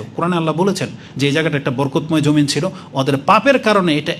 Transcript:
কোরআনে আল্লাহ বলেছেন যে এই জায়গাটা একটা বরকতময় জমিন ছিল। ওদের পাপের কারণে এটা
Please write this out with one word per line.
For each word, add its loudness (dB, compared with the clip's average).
কোরআনে -2
আল্লাহ 0
বলেছেন 0
যে 2
এই 2
জায়গাটা 0
একটা -2
বরকতময় -2
জমিন 4
ছিল। -2
ওদের 0
পাপের 2
কারণে 2
এটা -4